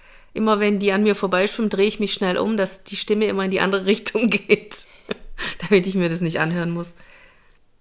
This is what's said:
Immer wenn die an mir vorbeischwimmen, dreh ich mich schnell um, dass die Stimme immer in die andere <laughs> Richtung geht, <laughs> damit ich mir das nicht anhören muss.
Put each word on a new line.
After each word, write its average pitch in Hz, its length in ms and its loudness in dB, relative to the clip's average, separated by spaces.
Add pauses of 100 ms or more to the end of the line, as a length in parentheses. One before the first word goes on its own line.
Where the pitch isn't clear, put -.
(340)
Immer 214 260 2
wenn 208 200 2
die 202 120 2
an 196 120 2
mir 208 100 4
vorbeischwimmen, 202 560 0
dreh 196 160 2
ich 214 140 -2
mich 196 120 -2
schnell 185 240 0
um, 214 200 0
dass 190 280 -2
die 202 120 -12
Stimme 214 300 0
immer 196 180 0
in 190 80 -2
die 190 80 0
andere 190 260 0
<laughs> - 0 -
Richtung 220 420 2
geht, - 580 -2 (340)
<laughs> - 380 -12 (100)
damit 190 180 4
ich 190 80 -4
mir 175 140 2
das 165 120 -4
nicht 165 200 -2
anhören 170 320 -2
muss. 170 220 -8 (880)